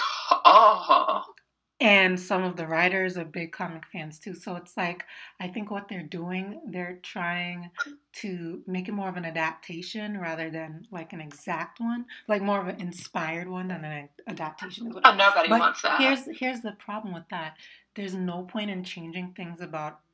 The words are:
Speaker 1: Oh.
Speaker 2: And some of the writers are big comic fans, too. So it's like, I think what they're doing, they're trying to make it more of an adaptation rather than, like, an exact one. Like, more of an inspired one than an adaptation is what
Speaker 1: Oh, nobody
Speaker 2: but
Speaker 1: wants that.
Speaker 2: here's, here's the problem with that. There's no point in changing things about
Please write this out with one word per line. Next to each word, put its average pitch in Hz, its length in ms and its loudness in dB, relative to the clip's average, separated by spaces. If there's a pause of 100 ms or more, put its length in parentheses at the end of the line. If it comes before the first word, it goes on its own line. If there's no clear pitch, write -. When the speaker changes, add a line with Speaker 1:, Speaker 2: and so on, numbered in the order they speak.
(460)
Speaker 1:
Oh. - 800 8 (560)
Speaker 2:
And 196 380 6
some 185 260 0
of 180 120 -2
the 165 100 -6
writers 180 520 2
are 165 60 -4
big 165 280 -8
comic 165 400 -8
fans, 156 260 -10
too. 185 160 -10
So 180 220 -8
it's 175 200 -14
like, 180 280 -2 (360)
I 185 80 -6
think 202 220 -8
what 202 180 -8
they're 185 140 -8
doing, 180 580 -6 (100)
they're 180 320 -6
trying 175 680 -6 (440)
to 175 520 -8
make 185 220 -4
it 208 40 -6
more 196 160 -4
of 185 80 -6
an 170 100 -4
adaptation 180 920 -6
rather 165 320 -4
than, 160 400 -8
like, 165 220 -10
an 170 80 -10
exact 160 600 -8
one. 240 260 -2 (220)
Like, 208 140 2
more 202 180 2
of 180 80 -4
an 185 120 -6
inspired 170 680 -6
one 185 200 -6
than 160 160 -6
an 147 240 -10 (180)
adaptation 165 600 -10
is - 80 -8
what 202 120 8
Speaker 1:
Oh, 202 80 8
nobody 196 360 6
Speaker 2:
but 233 100 6
Speaker 1:
wants - 220 2
that. - 180 4
Speaker 2:
here's, 269 380 2
here's 254 240 -4
the 208 100 -6
problem 214 420 -8
with 165 160 -12
that. 160 260 -6 (380)
There's 196 200 -6
no 180 300 -4
point 208 260 -4
in 185 140 -6
changing 180 500 -8
things 170 260 -12
about 156 400 -8 (140)